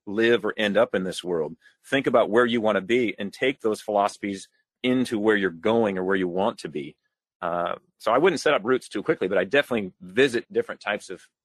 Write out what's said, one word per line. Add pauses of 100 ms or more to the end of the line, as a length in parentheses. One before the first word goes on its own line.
live
or
end
up
in
this
world. (300)
Think
about
where
you
wanna
be
and
take
those
philosophies (340)
into
where
you're
going
or
where
you
want
to
be. (460)
Uh, (240)
so
I
wouldn't
set
up
roots
too
quickly,
but
I
definitely
visit
different
types
of (220)